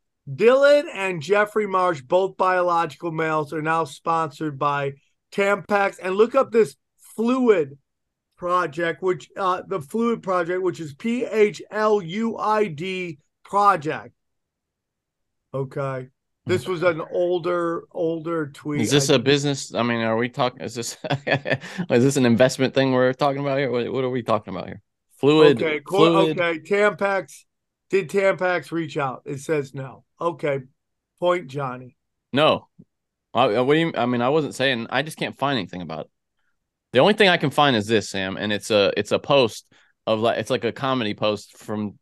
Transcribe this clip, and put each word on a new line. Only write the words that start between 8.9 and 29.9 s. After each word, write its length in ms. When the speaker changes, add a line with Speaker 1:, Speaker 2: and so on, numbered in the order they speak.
Speaker 1:
which, 360
uh, 300
the 140
Fluid 420
Project, 380
which 180
is 140
P 320
H 360
L 300
U 360
I 300
D 500
Project. 680
Okay. 560
This 220
was 140
an 200
older, 800
older 580
tweet. 320
Speaker 2:
Is 100
this 200
Speaker 1:
I 40
Speaker 2:
a 40
business? 540
I 100
mean, 160
are 180
we 120
talking, 320
is 120
this, 300
<laughs> 240
is 760
this 140
an 80
investment 480
thing 180
we're 220
talking 280
about 180
here? 100
What, 220
what 120
are 60
we 140
talking 300
about 140
here? 140
Fluid, 440
Speaker 1:
Okay, 240
cool. 140
Speaker 2:
Fluid. 400
Speaker 1:
Okay, 200
Tampax, 840
did 180
Tampax 640
reach 260
out? 280
It 160
says 340
no. 300